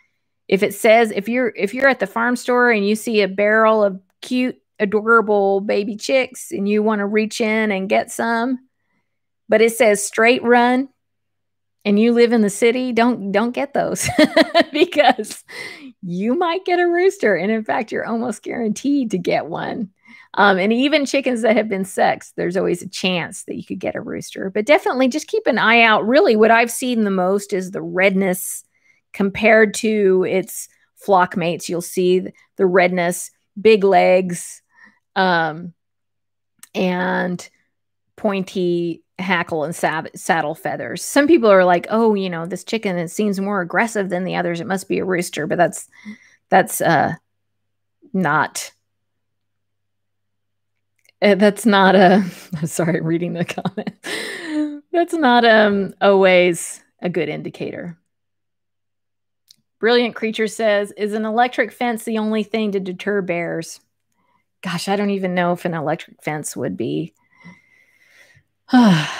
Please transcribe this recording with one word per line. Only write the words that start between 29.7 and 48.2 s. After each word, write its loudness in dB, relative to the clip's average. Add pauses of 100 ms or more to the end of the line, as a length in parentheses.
to 2
its -4 (260)
flock 0
mates. -4
You'll -6
see 0 (300)
the 2
redness, 0 (280)
big 6
legs, 2 (540)
um, 0 (1000)
and -2 (640)
pointy -4 (140)
hackle -2
and -6
sav-, -2
saddle -2
feathers. -8
Some 2
people 6
are 8
like, 2
"Oh, 2
you -4
know, -6
this -10
chicken, -4
it -4
seems -2
more -2
aggressive -2
than -4
the -6
others. -4
It -12
must -6
be -2
a -4
rooster." -4
But -4
that's, -2 (600)
that's, 0
uh, 0 (1000)
not, -2 (2500)